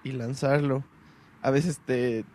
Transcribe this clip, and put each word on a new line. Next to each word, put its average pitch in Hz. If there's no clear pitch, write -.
y 131
lanzarlo, 135
a 135
veces 147
te 123